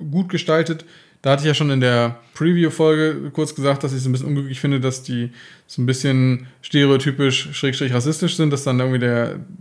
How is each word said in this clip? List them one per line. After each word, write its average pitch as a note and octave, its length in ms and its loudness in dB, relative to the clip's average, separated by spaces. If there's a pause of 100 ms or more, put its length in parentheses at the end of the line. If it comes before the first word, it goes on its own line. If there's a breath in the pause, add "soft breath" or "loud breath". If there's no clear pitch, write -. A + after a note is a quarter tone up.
(100)
gut F3+ 200 -2
gestaltet. D#3+ 560 0 (340 loud breath)
Da C3+ 120 2
hatte C#3+ 100 2
ich D#3 60 0
ja D3 60 2
schon D3+ 140 0
in C3+ 140 2
der A#2+ 340 2 (160)
Preview-Folge D#3 1000 2
kurz D#3 200 -4
gesagt, C#3 300 0
dass C3 80 -4
ich C3+ 60 -4
es C3 80 -4
ein B2+ 60 2
bisschen B2+ 160 -2
unglücklich C3+ 300 -4
finde, C#3 220 0
dass B2+ 220 -2
die A#2+ 300 -6 (340 loud breath)
so - 160 -6
ein B2 40 0
bisschen C3 600 0 (160 loud breath)
stereotypisch, C#3 920 2
schrägstrich C3+ 400 -2
rassistisch D3+ 440 0
sind, D#3 180 2
dass C3+ 100 -4
dann B2+ 160 0
irgendwie B2+ 200 0
der, A#2+ 360 0 (240)